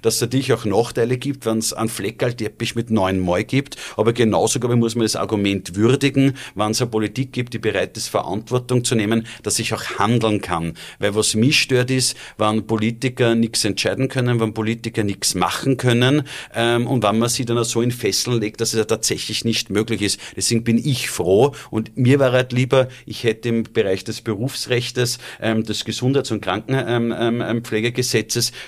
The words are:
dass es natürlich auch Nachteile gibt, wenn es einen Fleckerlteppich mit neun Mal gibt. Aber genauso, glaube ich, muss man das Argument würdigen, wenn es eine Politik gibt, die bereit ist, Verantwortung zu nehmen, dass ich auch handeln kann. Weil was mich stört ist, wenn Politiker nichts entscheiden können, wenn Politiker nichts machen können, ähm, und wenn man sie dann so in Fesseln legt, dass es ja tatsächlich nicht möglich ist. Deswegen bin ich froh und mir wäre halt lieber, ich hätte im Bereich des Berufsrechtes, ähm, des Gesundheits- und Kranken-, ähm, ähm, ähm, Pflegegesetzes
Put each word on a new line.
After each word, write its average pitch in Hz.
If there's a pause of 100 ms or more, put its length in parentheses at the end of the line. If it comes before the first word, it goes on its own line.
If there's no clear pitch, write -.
dass 113
es -
natürlich 131
auch 113
Nachteile 117
gibt, 135
wenn 113
es 110
einen 110
Fleckerlteppich 113
mit 117
neun 95
Mal 90
gibt. - (200)
Aber 110
genauso, 107
glaube 120
ich, 117
muss 113
man 117
das 107
Argument 98
würdigen, 135 (180)
wenn 107
es 110
eine 120
Politik 110
gibt, 123
die 110
bereit 101
ist, 113
Verantwortung 123
zu 127
nehmen, 110 (160)
dass -
ich 113
auch -
handeln 110
kann. 85 (260)
Weil 101
was 107
mich 113
stört 123
ist, 131 (220)
wenn 107
Politiker 117
nichts 117
entscheiden 107
können, 123
wenn 113
Politiker 113
nichts 101
machen 92
können, 127 (320)
ähm, 120
und 123
wenn 104
man 120
sie 123
dann 117
so 117
in 123
Fesseln 120
legt, 107
dass 113
es 113
ja 107
tatsächlich -
nicht 113
möglich 107
ist. 101 (160)
Deswegen 117
bin 117
ich 135
froh 104 (160)
und 107
mir 131
wäre 131
halt 127
lieber, 127 (180)
ich -
hätte 113
im 117
Bereich 98
des 110
Berufsrechtes, 120 (220)
ähm, 110
des 107
Gesundheits- 127
und 107
Kranken-, 107
ähm, 117
ähm, 117
ähm, 117
Pflegegesetzes 117 (160)